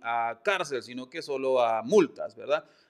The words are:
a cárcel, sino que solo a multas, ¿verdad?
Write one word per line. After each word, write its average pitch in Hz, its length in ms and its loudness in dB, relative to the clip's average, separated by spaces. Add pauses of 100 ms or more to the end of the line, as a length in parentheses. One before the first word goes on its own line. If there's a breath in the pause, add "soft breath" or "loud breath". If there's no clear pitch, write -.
a 117 400 -4
cárcel, 151 400 -2
sino 127 260 -14
que 165 120 -12
solo 131 400 0
a 113 220 2
multas, 139 520 2
¿verdad? 127 300 -2 (240 soft breath)